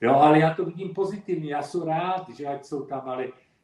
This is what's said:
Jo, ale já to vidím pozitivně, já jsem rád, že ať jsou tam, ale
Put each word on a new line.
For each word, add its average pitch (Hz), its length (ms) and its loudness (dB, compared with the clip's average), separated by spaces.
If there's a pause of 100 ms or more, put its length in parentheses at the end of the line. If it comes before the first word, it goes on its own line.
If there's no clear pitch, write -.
Jo, - 120 4
ale 151 260 8
já 160 140 4
to 175 120 -4
vidím 170 280 -8
pozitivně, 185 600 -4
já 147 80 -4
jsem 170 200 -6
rád, 170 480 -4
že 139 160 -12
ať 139 200 -8
jsou 139 200 -8
tam, 135 200 -8
ale 127 220 -6 (360)